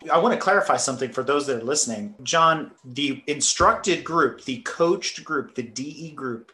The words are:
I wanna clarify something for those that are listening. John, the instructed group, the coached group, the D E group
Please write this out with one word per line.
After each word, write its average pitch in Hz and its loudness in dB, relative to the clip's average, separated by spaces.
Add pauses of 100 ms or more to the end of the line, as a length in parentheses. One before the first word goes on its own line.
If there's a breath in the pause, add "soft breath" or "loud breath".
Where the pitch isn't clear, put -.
(100)
I 156 6
wanna 214 4
clarify 190 2
something 123 -2
for 127 -4
those 139 0
that 120 -2
are - -8
listening. 113 -2
John, 160 2 (140)
the 135 -4
instructed 175 2
group, 156 0
the 127 -6
coached - 0
group, 143 -6
the 131 -6
D 117 -10
E 151 -12
group 127 -10